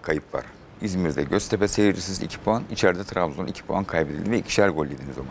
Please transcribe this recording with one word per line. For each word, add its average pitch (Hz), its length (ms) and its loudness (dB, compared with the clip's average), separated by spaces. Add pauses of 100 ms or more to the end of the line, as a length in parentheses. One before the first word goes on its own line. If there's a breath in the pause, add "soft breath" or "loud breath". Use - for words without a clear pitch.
kayıp - 320 -2
var. - 100 -4 (380)
İzmir'de 90 400 0
Göztepe 98 460 2
seyircisiz 98 540 2
iki - 160 -8
puan, 110 320 0
içeride 98 340 2
Trabzon 87 420 -2
iki - 160 -8
puan 95 220 -2
kaybedildi 82 460 -2
ve 117 80 2
ikişer 101 300 2
gol 78 180 0
yediniz 67 320 -8
o 65 120 -8